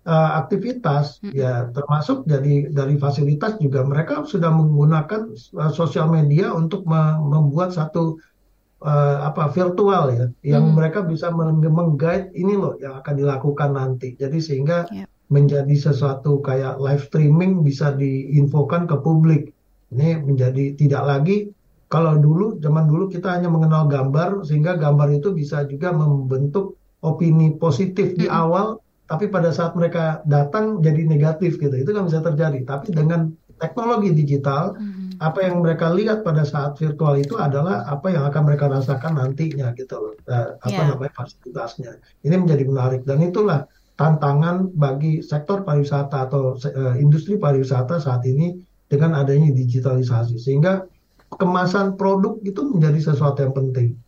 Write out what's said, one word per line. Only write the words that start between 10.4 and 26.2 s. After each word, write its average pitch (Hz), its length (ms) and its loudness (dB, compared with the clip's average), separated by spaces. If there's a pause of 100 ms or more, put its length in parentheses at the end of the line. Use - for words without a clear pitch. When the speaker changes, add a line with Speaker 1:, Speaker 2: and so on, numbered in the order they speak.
Speaker 1:
yang 151 320 4
Speaker 2:
Hmm. - 0 -
Speaker 1:
mereka 160 320 2
bisa 165 240 -4
meng-, 160 320 0
meng-guide 165 720 0
ini 196 240 0
loh 165 240 -4
yang 135 160 -12
akan 147 160 -6
dilakukan 143 640 0
nanti. 127 400 -6
Jadi 147 240 -4
sehingga 156 480 -2
Speaker 2:
Yep. 196 160 -12 (240)
Speaker 1:
menjadi 143 480 4
sesuatu 139 640 0
kayak 135 400 -4
live 139 240 0
streaming 165 560 4
bisa 147 320 0
diinfokan 139 960 0
ke 143 160 0
publik. 160 480 4 (400)
Ini 160 320 2
menjadi 139 560 0
tidak 139 240 4
lagi, 180 480 0 (400)
kalau 156 240 2
dulu, 165 400 2
zaman 156 320 2
dulu 175 160 2
kita 180 320 -4
hanya 175 160 0
mengenal 156 320 4
gambar, 147 640 0
sehingga 151 320 0
gambar 143 320 4
itu 147 160 0
bisa 147 400 -4
juga 165 240 -4
membentuk 143 800 0 (320)